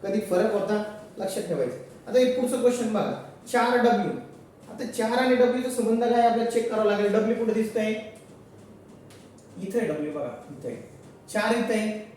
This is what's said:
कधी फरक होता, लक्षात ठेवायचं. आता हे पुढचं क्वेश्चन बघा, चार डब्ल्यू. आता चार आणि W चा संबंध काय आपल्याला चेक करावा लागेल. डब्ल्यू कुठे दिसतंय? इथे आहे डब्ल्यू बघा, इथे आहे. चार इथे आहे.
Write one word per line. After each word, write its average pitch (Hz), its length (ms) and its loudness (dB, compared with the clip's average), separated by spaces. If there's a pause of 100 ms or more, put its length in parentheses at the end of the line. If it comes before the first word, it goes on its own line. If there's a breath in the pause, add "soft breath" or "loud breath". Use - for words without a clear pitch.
कधी 196 160 0
फरक 190 340 2
होता, 208 300 0 (340)
लक्षात 190 260 -6
ठेवायचं. - 640 -6
आता 240 100 4
हे 254 60 6
पुढचं 247 360 0
क्वेश्चन 233 320 2
बघा, - 180 0 (400)
चार 240 260 2
डब्ल्यू. 202 340 4 (640)
आता - 120 -10
चार 233 320 -2
आणि 254 180 4
W 247 260 4
चा 254 80 -4
संबंध 226 340 2
काय 233 180 4
आपल्याला 233 300 4
चेक 233 200 0
करावा 214 200 2
लागेल. 202 220 2
डब्ल्यू 220 220 2
कुठे 220 180 0
दिसतंय? 214 400 0 (1700)
इथे 196 180 -2
आहे 226 80 -2
डब्ल्यू 147 240 -4
बघा, 127 180 -6 (220)
इथे 123 160 -12
आहे. 113 100 -8 (560)
चार 214 220 2
इथे 240 180 0
आहे. 214 440 -4